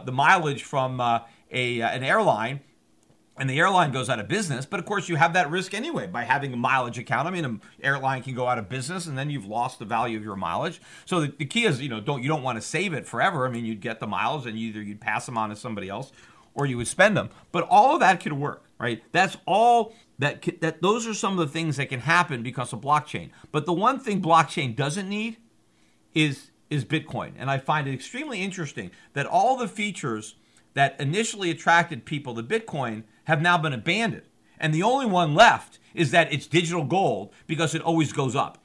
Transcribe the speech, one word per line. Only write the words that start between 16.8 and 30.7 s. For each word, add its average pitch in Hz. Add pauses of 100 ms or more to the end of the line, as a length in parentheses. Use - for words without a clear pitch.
spend 196
them. 104 (220)
But 175
all 247
of 339
that 185
could 151
work, 139 (160)
right? 117
That's 180 (100)
all 226 (240)
that 139
c-, 170
that, 160
those 226
are 220
some 196
of 160
the 139
things 160
that 135
can 127
happen 151
because 123
of 113
blockchain. 135 (220)
But 147
the 175
one 220
thing 202
blockchain 160
doesn't 151
need 220 (760)
is, 151 (200)
is 143
Bitcoin. 113
And 135
I 135
find 151
it 135
extremely 240
interesting 156 (220)
that 139
all 220
the 233
features 143 (400)